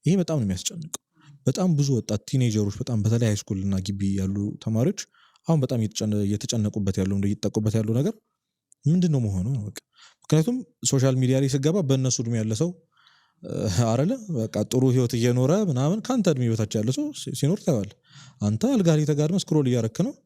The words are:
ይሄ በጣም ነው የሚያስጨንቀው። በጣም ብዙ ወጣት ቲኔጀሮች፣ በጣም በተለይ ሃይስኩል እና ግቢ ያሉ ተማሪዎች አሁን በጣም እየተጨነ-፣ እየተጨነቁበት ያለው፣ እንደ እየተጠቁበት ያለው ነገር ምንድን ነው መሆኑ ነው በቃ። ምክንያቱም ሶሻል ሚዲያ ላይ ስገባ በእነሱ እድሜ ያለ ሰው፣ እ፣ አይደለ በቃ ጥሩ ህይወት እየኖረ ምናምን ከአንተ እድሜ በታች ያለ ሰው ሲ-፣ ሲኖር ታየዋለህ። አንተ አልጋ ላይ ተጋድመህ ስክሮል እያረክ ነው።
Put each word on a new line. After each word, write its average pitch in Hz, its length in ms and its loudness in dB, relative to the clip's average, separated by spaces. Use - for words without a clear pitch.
ይሄ 156 100 4
በጣም 170 220 0
ነው 117 80 0
የሚያስጨንቀው። 95 560 -6
በጣም 180 280 2
ብዙ 143 200 2
ወጣት 107 320 -2
ቲኔጀሮች፣ 107 520 0
በጣም 120 220 -4
በተለይ 113 280 2
ሃይስኩል 101 320 -2
እና 98 200 -2
ግቢ 98 220 -6
ያሉ 95 220 -2
ተማሪዎች 117 420 -2
አሁን 165 120 4
በጣም 127 200 -2
እየተጨነ-፣ 107 440 -2
እየተጨነቁበት 101 760 -2
ያለው፣ 98 180 0
እንደ 101 100 0
እየተጠቁበት 104 500 -2
ያለው 110 200 0
ነገር 151 180 0
ምንድን 175 260 4
ነው 135 100 2
መሆኑ 95 260 -2
ነው 131 160 -2
በቃ። 101 140 -12
ምክንያቱም 160 360 0
ሶሻል 131 320 2
ሚዲያ 131 220 2
ላይ 139 120 2
ስገባ 143 340 0
በእነሱ 131 360 0
እድሜ 117 160 -2
ያለ 110 200 -2
ሰው፣ 165 140 0
እ፣ - 100 -12
አይደለ 123 280 2
በቃ 110 220 -4
ጥሩ 127 220 2
ህይወት 127 260 2
እየኖረ 123 380 2
ምናምን 151 380 0
ከአንተ 247 260 0
እድሜ 131 200 2
በታች 110 260 0
ያለ 110 180 0
ሰው 294 220 -2
ሲ-፣ - 220 -10
ሲኖር 170 240 0
ታየዋለህ። 104 360 -2
አንተ 104 260 0
አልጋ 208 220 4
ላይ 151 160 4
ተጋድመህ 156 360 0
ስክሮል 151 260 0
እያረክ 113 320 0
ነው። 240 140 0